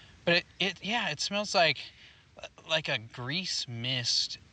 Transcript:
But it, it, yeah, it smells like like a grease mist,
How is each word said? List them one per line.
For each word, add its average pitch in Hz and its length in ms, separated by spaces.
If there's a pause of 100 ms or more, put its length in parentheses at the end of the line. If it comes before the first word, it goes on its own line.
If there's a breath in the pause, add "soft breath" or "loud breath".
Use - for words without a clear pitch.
(240 loud breath)
But 170 140
it, 170 60 (160)
it, 180 220
yeah, 214 280
it 147 100
smells 202 340
like 165 240 (920 loud breath)
like 160 200
a 139 100
grease 127 720
mist, 120 680 (140)